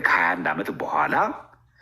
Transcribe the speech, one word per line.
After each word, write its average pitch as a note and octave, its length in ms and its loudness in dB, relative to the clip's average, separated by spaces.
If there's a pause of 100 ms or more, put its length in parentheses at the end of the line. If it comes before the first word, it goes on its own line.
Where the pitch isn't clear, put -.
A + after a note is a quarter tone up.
ከሃያ - 280 2
አንድ F2+ 180 -2
ዓመት - 260 -2
በኋላ D3+ 420 0 (680)